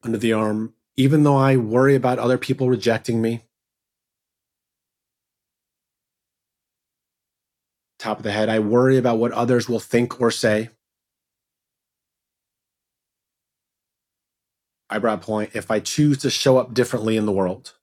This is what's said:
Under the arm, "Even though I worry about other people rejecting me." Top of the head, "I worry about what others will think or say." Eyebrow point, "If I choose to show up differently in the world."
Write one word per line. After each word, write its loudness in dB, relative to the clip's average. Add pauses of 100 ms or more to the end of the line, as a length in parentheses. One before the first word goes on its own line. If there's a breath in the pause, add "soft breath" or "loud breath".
Under -4
the 0
arm, -2 (220)
"Even 4
though 4
I 4
worry 2
about 0
other 0
people -2
rejecting -2
me." -4 (4000)
Top -6
of -18
the -4
head, 0
"I 0
worry 4
about 2
what 0
others 0
will -2
think -2
or 2
say." -2 (4000)
Eyebrow -2
point, -6
"If -10
I 0
choose 0
to -4
show 2
up -2
differently -2
in -2
the -2
world." -4